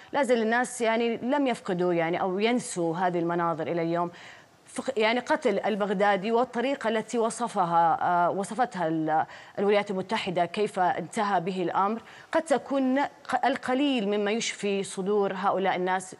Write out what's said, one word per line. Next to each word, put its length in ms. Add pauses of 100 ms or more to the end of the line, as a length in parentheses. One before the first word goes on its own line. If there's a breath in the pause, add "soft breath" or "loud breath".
(120 loud breath)
لا 120
زال 180
الناس 400
يعني 360
لم 300
يفقدوا 460
يعني 280
أو 180
ينسوا 580
هذه 220
المناظر 480
إلى 140
اليوم. 300 (540 loud breath)
فق-، 320
يعني 220
قتل 400
البغدادي 720
والطريقة 560
التي 300
وصفها، 840
آه، 280
وصفتها 580
ال-، 380 (340 loud breath)
الولايات 320
المتحدة 540
كيف 340
انتهى 640
به 220
الأمر، 380 (300 loud breath)
قد 100
تكون 580
ق-، 460
القليل 640
مما 220
يشفي 520
صدور 520
هؤلاء 400
الناس 440